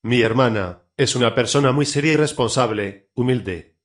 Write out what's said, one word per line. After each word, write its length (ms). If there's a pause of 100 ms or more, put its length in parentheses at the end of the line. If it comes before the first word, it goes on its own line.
Mi 200
hermana 600 (120)
es 200
una 180
persona 380
muy 120
seria 280
y 40
responsable, 960
humilde. 720